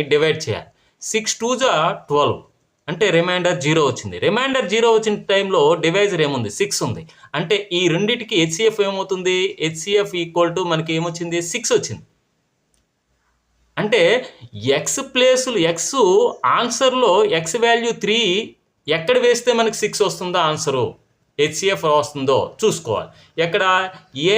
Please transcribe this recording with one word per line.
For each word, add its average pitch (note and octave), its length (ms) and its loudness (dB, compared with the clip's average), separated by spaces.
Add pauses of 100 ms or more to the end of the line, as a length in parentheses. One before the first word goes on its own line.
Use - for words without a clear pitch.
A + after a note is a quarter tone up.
(120)
డివైడ్ D3+ 320 2
చేయాలి. F#2 260 -6 (420)
సిక్స్ G#3+ 300 -2
టూ A3+ 80 -2 (120)
జా B3+ 100 2 (380)
ట్వెల్వ్ C#3 280 0 (540)
అంటే F3+ 140 0 (100)
రిమైండర్ F3 480 0
జీరో D#3 240 2
వచ్చింది. G#2 380 -6
రిమైండర్ B3+ 480 0
జీరో A3+ 240 4
వచ్చిన G#3+ 180 0 (160)
టైంలో G3 300 2 (240)
డివైజర్ F3+ 400 2
ఏముంది, B2+ 340 -2
సిక్స్ G3+ 280 -2
ఉంది. A2+ 140 -6 (360)
అంటే E3+ 180 -2 (240)
ఈ - 20 0 (120)
రెండిటికి A3 480 -2
హెచ్సిఎఫ్ G#3 460 0
ఏమవుతుంది, F#3 480 -2 (280)
హెచ్సిఎఫ్ G3+ 580 -2
equal E3 360 0
to F#3+ 60 0 (100)
మనకి D#3 240 -2
ఏమొచ్చింది, E3+ 440 -4 (120)
సిక్స్ A#3+ 240 -2
వచ్చింది. - 280 -8 (1800)
అంటే G#3 220 2 (720)
ఎక్స్ - 240 -6 (140)
ప్లేస్లు, B3+ 420 2 (140)
ఎక్స్ - 260 -6 (640)
ఆన్సర్లో B3 520 2 (280)
ఎక్స్ E3 260 -4
వాల్యూ A#3 260 2 (140)
త్రీ G#3+ 140 0 (800)
ఎక్కడ B3 260 2
వేస్తే A#3+ 260 2 (100)
మనకి A3 220 -2
సిక్స్ G#3 240 0
వస్తుందో F3+ 320 -4 (120)
ఆన్సరు, C3+ 340 -2 (560)
హెచ్సిఎఫ్ F3+ 420 -2 (140)
వస్తుందో C#3 400 0 (240)
చూసుకోవాలి. A2 480 -2 (360)
ఎక్కడ F#3+ 180 0 (680)
ఏ - 80 4